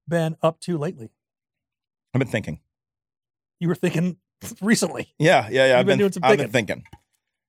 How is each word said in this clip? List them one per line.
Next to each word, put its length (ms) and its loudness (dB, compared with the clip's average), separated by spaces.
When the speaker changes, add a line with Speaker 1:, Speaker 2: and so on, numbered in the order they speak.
Speaker 1:
been 340 -2
up 180 -2
to 180 -6
lately? 320 -8
Speaker 2:
I've 60 0
been 80 -2
thinking. 320 -6
Speaker 1:
You 100 -4
were 60 0
thinking 420 -2
<laughs> 220 -16
recently. 560 -2
Speaker 2:
Yeah, 320 4
yeah, 0 -
yeah. 160 4
Speaker 1:
You've 140 6
Speaker 2:
I've 60 0
Speaker 1:
been 60 2
Speaker 2:
been, 60 2
Speaker 1:
doing 140 2
some 120 -6
Speaker 2:
I've 140 4
been 120 -6
Speaker 1:
thinking. 260 -2
Speaker 2:
thinking. 80 -18